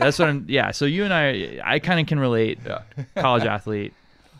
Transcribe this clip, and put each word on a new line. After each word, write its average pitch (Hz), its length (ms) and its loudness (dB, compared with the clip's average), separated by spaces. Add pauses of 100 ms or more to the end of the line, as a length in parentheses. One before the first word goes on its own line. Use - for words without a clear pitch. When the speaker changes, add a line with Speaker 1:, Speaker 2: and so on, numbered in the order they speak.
Speaker 1:
that's 143 180 2
what 170 100 4
I'm, 143 200 -2
yeah. 117 240 0
So - 120 -2
you 165 200 0
and 196 100 -2
I, 104 500 0
I 135 140 0
kinda 170 260 2
can 151 140 0
relate. 113 480 2
Speaker 2:
Yeah. 101 160 -8 (340)
Speaker 1:
College 123 280 2
athlete, 104 500 -4 (460)